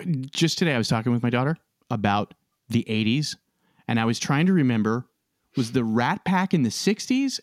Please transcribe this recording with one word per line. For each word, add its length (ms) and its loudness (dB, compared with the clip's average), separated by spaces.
just 520 -2
today, 160 2
I 60 0
was 80 0
talking 240 0
with 100 0
my 80 0
daughter 280 0
about 420 0
the 200 -2
eighties, 460 -2
and 120 0
I 60 0
was 120 0
trying 300 0
to 60 4
remember, 520 2
was 180 -2
the 100 2
Rat 420 0
Pack 300 0
in 80 4
the 80 2
sixties 720 -2